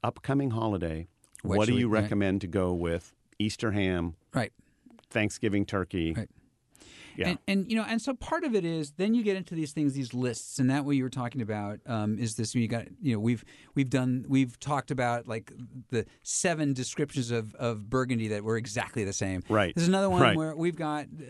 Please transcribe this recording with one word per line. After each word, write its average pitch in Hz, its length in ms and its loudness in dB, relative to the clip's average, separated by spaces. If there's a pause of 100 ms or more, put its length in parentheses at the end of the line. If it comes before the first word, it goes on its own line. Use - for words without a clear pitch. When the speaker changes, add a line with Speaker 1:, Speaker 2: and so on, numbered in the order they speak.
Speaker 1:
upcoming 135 480 0
holiday, 87 560 -2 (340)
Speaker 2:
What 92 160 2
Speaker 1:
what 107 100 6
do 123 60 4
Speaker 2:
should 123 60 4
Speaker 1:
you 120 100 2
Speaker 2:
we, 107 60 2
right. 107 80 4
Speaker 1:
recommend 101 380 2
to 98 60 -4
go 90 260 0
with 85 400 -2 (240)
Easter 107 340 -2
ham, 90 440 0 (180)
Speaker 2:
Right. 123 200 -4 (560)
Speaker 1:
Thanksgiving 104 560 0
turkey?" 87 480 -2
Speaker 2:
Right. - 160 -6 (880)
Speaker 1:
Yeah. - 120 0
Speaker 2:
And, 175 100 -4 (100)
and, 196 200 0
you 220 60 0
know, 220 100 0
and 220 160 -2
so 277 120 -4
part 330 320 -4
of 240 100 0
it 190 80 2
is 160 300 -2
then 202 200 2
you 240 100 2
get 202 120 2
into 185 180 -8
these 156 200 -4
things, 147 200 2
these 131 200 -4
lists, 123 440 -4
and 127 120 4
that 139 160 2
what 143 100 2
you 131 80 2
were 131 60 -2
talking 123 320 -4
about, 104 440 -4
um, 107 320 0
is 110 180 -4
this, 110 200 -4
you 120 100 4
got, 113 200 -4 (160)
you 151 100 2
know, 110 80 0
we've, 113 240 0 (320)
we've 135 140 2
done, 127 400 0
we've 135 320 2
talked 143 280 -4
about, 120 380 -2
like, 113 240 -8 (380)
the 113 160 0 (180)
seven 156 480 2
descriptions 127 580 -2
of, 113 260 -2
of 113 340 -4
Burgundy 123 400 0
that 104 160 -2
were 110 100 0
exactly 110 480 -2
the 98 80 -2
same. 95 380 -2
Speaker 1:
Right. 104 260 4
Speaker 2:
There's 170 140 2
another 196 200 4
one 180 120 4
Speaker 1:
Right. 120 160 8
Speaker 2:
where 160 180 -4
we've 165 220 -2
got, 151 300 -4 (220)